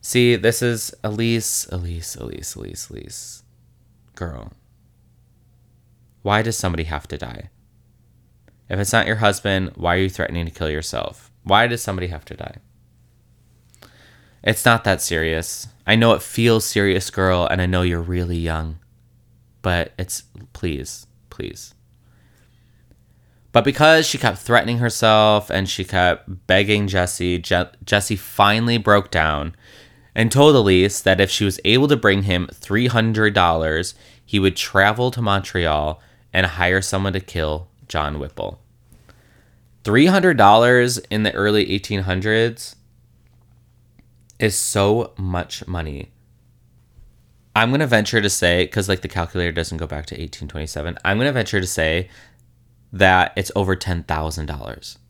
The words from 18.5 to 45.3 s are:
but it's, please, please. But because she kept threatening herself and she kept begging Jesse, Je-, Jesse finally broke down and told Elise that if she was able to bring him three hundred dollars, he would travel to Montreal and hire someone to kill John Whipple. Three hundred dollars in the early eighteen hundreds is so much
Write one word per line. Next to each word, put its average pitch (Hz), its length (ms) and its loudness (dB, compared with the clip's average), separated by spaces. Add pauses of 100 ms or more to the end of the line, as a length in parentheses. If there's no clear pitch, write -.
but 87 380 -2
it's, - 240 -8 (300)
please, 71 540 -10 (220)
please. - 460 -16 (1800)
But 120 120 4
because 156 420 4
she - 120 -4
kept 95 200 0
threatening 117 400 0
herself 107 720 2
and 95 180 -2
she 92 160 -6
kept 90 640 -2
begging 101 400 2
Jesse, 90 520 -2
Je-, 90 320 -2 (140)
Jesse 104 320 0
finally 113 640 2
broke 101 320 2
down 78 440 -2 (600)
and 113 160 0
told 143 240 8
Elise 98 460 4
that 95 200 2
if 95 100 2
she - 140 -2
was 95 200 -2
able 127 240 4
to 143 80 4
bring 101 260 2
him 90 300 -2
three 113 340 -2
hundred 110 480 2
dollars, 82 600 0 (300)
he - 140 -2
would 95 180 2
travel 110 540 2
to 120 120 -6
Montreal 85 800 -2 (320)
and 92 140 2
hire 90 360 0
someone 98 300 -4
to 95 80 -4
kill 80 480 -6 (200)
John 76 300 -4
Whipple. 50 420 -10 (1200)
Three 123 220 4
hundred 185 300 4
dollars 120 600 6
in 107 240 -4
the 107 100 0
early 104 380 2
eighteen 98 320 -4
hundreds 110 760 -2 (1600)
is 107 160 0
so 104 600 0
much 90 500 -6